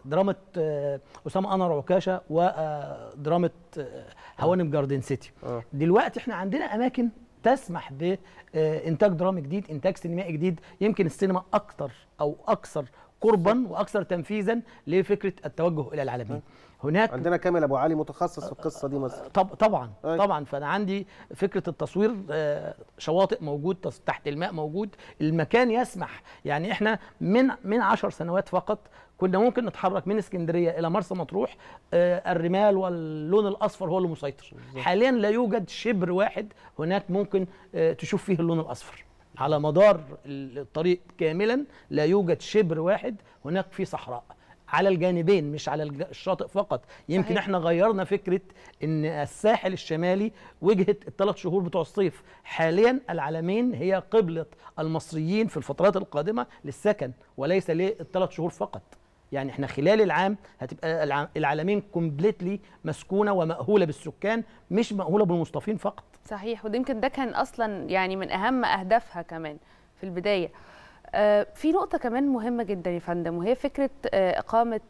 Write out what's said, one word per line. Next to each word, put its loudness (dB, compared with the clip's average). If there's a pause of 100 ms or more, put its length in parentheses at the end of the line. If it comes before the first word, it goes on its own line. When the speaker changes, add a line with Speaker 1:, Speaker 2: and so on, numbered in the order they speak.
Speaker 1:
دراما، 2 (240)
آه، -2 (260)
أسامة 0
أنور 2
عكاشة 0 (100)
ودراما، 0 (280)
آه، -10 (360)
هوانم 2
جاردن 0
سيتي. -6 (120)
Speaker 2:
آه. -6 (100)
Speaker 1:
دلوقتي 2
إحنا -8
عندنا -4
أماكن -2 (340)
تسمح -2
ب، -2 (380)
آه، 0
إنتاج 4
درامي 0
جديد، -6
إنتاج -2
سينمائي -6
جديد. 0 (200)
يمكن 2
السينما 0 (120)
أكتر -4 (280)
أو 0 (120)
أكثر -2 (360)
قربًا 4
وأكثر -2
تنفيذًا -2 (260)
لفكرة 2 (120)
التوجه -2
إلى -2
العالمين. -4
Speaker 2:
آه. -16 (240)
Speaker 1:
هناك 2
Speaker 2:
عندنا 0
كامل 2
أبو 2
علي 2
متخصص -4
في -10
القصة -6
دي -4
مثلًا. -6
Speaker 1:
طب-، 2
طبعًا، 2 (140)
Speaker 2:
أي. 0
Speaker 1:
طبعًا. 2
فأنا -6
عندي -2 (280)
فكرة -2
التصوير، 0 (140)
آه، -2 (240)
شواطئ 2
موجود، -2 (120)
تص-، -8
تحت -4
الماء -4
موجود، -6 (320)
المكان 2
يسمح. -4 (220)
يعني -2
إحنا 0 (220)
من، 4 (140)
من 0
عشر 0
سنوات -4
فقط -2 (400)
كنا 2
ممكن 4
نتحرك -2
من 0
اسكندرية 0
إلى 0
مرسى -2
مطروح، -4 (380)
آه، 2
الرمال 4
واللون 0
الأصفر -4
هو 2
اللي 0
مسيطر. -8
Speaker 2:
بالظبط. -12
Speaker 1:
حاليًا 4
لا 2
يوجد 0
شبر -2
واحد -2 (260)
هناك -2
ممكن، 0 (280)
آه، 4
تشوف -4
فيه 2
اللون 2
الأصفر. -10 (340)
على 2
مدار 6 (260)
ال-، -10
الطريق 0 (180)
كاملًا 2 (260)
لا 2
يوجد 4
شبر 2
واحد 0 (280)
هناك -2
في -6
صحراء. -8 (460)
على 4
الجانبين 2
مش -8
على -2
الج-، -6
الشاطئ -4
فقط. -2 (280)
يمكن 0
Speaker 3:
صحيح. 0
Speaker 1:
احنا 0
غيرنا 2
فكرة 0 (440)
ان 0
الساحل 0
الشمالي 0 (300)
وجهة 4 (120)
الثلاث 0
شهور -2
بتوع -2
الصيف. -2 (220)
حاليًا 2 (100)
العلمين -2
هي 0
قبلة 2 (320)
المصريين -2
في -8
الفترات 2
القادمة -2 (180)
للسكن -2 (240)
وليس 0
للثلاث -2
شهور -4
فقط. -8 (500)
يعني -4
احنا -4
خلال 4
العام 2 (240)
هتبقى -4
الع-، 0
العلمين 0 (100)
كومبليتلي -2 (240)
مسكونة 0
ومأهولة 2
بالسكان، -4 (280)
مش 2
مأهولة 2
بالمصطفين -2
فقط. -8 (220)
Speaker 3:
صحيح، -8
وده -4
يمكن -2
ده 0
كان -4
أصلًا -4
يعني 0
من -6
أهم 0
أهدافها 0
كمان -10 (400)
في -14
البداية. -2 (640)
آه، 4
في 0
نقطة 0
كمان 0
مهمة 0
جدًا -4
يا -2
فندم، -4
وهي 0
فكرة، -2 (160)
آه، 2
إقامة 0